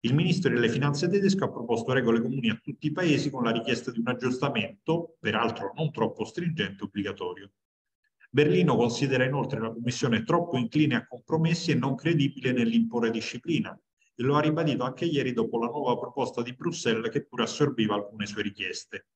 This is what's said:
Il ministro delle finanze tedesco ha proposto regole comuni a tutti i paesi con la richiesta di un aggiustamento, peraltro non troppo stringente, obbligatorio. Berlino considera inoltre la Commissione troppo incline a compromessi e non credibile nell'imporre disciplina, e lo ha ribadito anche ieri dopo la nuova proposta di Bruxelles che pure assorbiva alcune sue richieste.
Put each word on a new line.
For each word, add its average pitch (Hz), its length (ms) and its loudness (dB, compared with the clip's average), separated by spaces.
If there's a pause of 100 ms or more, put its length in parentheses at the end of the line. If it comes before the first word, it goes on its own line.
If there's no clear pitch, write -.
Il 123 120 2
ministro 160 360 4
delle 120 160 4
finanze 143 400 0
tedesco 196 380 2
ha - 60 -4
proposto 117 420 -2
regole 113 280 4
comuni 120 280 -2
a 110 120 -2
tutti - 260 -6
i 147 40 0
paesi 147 380 2
con 127 140 -4
la 113 80 2
richiesta 120 400 -2
di 113 80 -4
un 117 80 0
aggiustamento, 127 1120 -2
peraltro 110 560 -2
non 151 160 -2
troppo 110 340 -2
stringente, 107 580 -4
obbligatorio. 98 680 -8 (800)
Berlino 147 460 4
considera 127 480 2
inoltre 135 360 -2
la 113 120 -4
Commissione 117 520 -2
troppo 160 340 0
incline 127 380 2
a 123 120 -4
compromessi 160 640 0
e - 40 4
non 135 200 0
credibile 139 560 0
nell'imporre 113 600 2
disciplina, 117 680 -4 (340)
e 120 100 -6
lo 139 120 2
ha 151 60 4
ribadito 156 420 2
anche 139 220 -4
ieri 135 260 0
dopo 113 260 0
la 117 100 0
nuova 127 300 -2
proposta - 440 -4
di 123 120 -6
Bruxelles 117 560 -2
che - 160 -4
pure 117 180 -2
assorbiva 110 520 2
alcune 110 300 -6
sue 104 160 -6
richieste. 98 760 -8